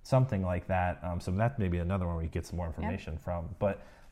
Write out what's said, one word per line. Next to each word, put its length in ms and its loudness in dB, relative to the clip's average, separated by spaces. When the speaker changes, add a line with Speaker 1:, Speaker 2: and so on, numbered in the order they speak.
Speaker 1:
something 420 4
like 220 0
that. 380 2
Um, 160 -2
so 100 -4
that 300 2
may 80 2
be 100 2
another 300 0
one 80 -2
we 100 -2
get 180 -2
some 120 -8
more 100 -2
Speaker 2:
Yep. 120 -6
Speaker 1:
information 400 -4
from. 420 -4
But 220 0